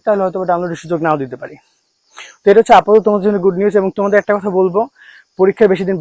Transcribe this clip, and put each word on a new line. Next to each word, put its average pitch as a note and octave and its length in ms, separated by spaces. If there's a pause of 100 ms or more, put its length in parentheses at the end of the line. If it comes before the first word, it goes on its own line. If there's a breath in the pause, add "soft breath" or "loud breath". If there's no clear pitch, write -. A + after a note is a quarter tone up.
তাহলে G3+ 200
হয়তো F#3 160
বা F3+ 100
ডাউনলোডের F3 320
সুযোগ E3 240
নাও D#3 160
দিতে B2+ 200
পারি। B2+ 140 (840 loud breath)
তো - 100
এটা G#3 100
হচ্ছে A3+ 200
আপাতত G#3 260
তোমাদের G#3 200
জন্য G#3 180
গুড F#3 160
নিউজ। G#3 200
এবং F#3+ 80 (100)
তোমাদের G3+ 240
একটা G#3 140
কথা G3+ 220
বলবো, F#3+ 220 (600 soft breath)
পরীক্ষার G3 320
বেশি F#3 160
দিন F#3+ 120